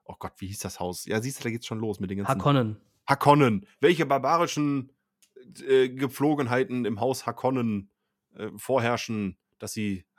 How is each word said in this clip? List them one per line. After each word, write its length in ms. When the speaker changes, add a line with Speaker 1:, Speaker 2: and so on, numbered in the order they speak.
Speaker 1:
oh 120
Gott, 200
wie 100
hieß 120
das 200
Haus? 260
Ja, 160
siehst 180
du, 40
da 60
geht's 180
schon 120
los 200
mit 100
den 100
ganzen 100
Speaker 2:
Harkonnen. 480
Speaker 1:
Harkonnen. 580
Welche 260
barbarischen, 840
äh, 220
Gepflogenheiten 960
im 140
Haus 260
Harkonnen, 680
äh, 220
vorherrschen, 800
dass 140
sie 320